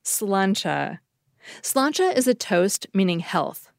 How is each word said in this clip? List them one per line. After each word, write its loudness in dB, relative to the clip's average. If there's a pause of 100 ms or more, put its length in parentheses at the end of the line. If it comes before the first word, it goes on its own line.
sláinte. -2 (640)
Sláinte 0
is 2
a 4
toast 0
meaning 2
health. -4